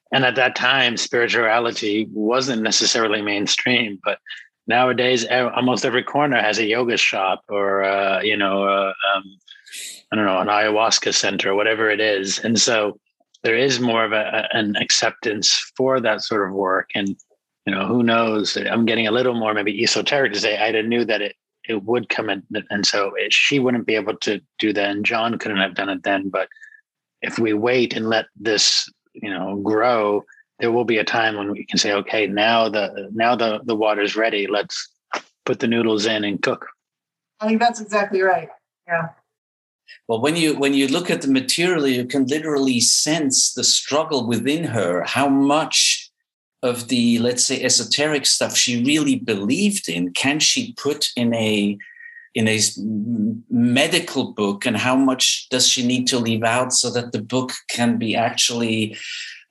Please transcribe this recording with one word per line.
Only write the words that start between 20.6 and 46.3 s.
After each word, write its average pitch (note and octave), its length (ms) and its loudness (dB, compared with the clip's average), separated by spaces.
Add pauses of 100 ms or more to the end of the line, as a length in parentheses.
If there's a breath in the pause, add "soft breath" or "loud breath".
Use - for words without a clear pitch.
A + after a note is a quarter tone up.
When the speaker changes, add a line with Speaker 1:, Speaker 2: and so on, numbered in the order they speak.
Speaker 1:
knew A#2 220 0
that G#2 160 0
it, G#2 120 -8 (340)
it A2 140 -4
would A2+ 280 -2
come A2 200 -4
in. F#2+ 140 -6 (260)
And G2+ 160 -2
so G2+ 300 0
it, G2+ 160 -2
she - 260 2
wouldn't B2 280 0
be A2 100 2
able G#2 220 -2
to G2+ 220 -2 (200)
do G#2+ 140 2
that. G2+ 160 0
And G#2 140 -4
John A2+ 340 0
couldn't G#2+ 180 -6
have F#2+ 180 0
done G2+ 140 -2
it F#2 160 -4
then. G2 240 0
But F#2 200 -4 (720 loud breath)
if - 200 -6
we A2 120 2
wait A#2 440 2
and A2 120 -4
let A2 180 0 (100)
this, G#2+ 520 0 (260)
you G#2 160 -10
know, F#2+ 260 -6
grow, G#2+ 640 2 (380 soft breath)
there A#2 100 0
will A#2+ 140 2
be A2 140 0
a G#2 60 0
time A2+ 320 0
when G2+ 140 -4
we G#2 140 -8
can - 140 -4
say, G#2+ 140 0
"Okay, G2+ 360 0
now A2 400 2
the, G2 440 -4
now A2+ 220 2
the, A2 300 0
the A#2 120 0
water's G#2 400 0
ready. G#2+ 300 0
Let's G2 420 -4 (560)
put B2+ 160 -2
the C3 80 0
noodles A2 380 2
in A2 180 -2
and G2+ 180 -4
cook." - 240 -2 (720)
Speaker 2:
I G#3+ 80 -4
think A3 120 2
that's A#3 200 0
exactly G3+ 420 -2
right. E3+ 260 0 (380)
Yeah. E3 220 -2 (1000 loud breath)
Speaker 3:
Well, A2+ 120 0
when D3+ 160 2
you, D#3 220 2
when C#3 160 2
you C#3 140 2
look E3+ 220 -2
at E3+ 120 -2
the C3+ 60 -2
material, D3+ 580 2
you B2+ 200 0
can C3+ 200 0
literally C#3 540 0
sense D3+ 720 2
the A#2+ 120 -4
struggle D3 600 0
within C3 380 -2
her, F2+ 400 -2
how C#3 240 0
much C#3 840 0 (520)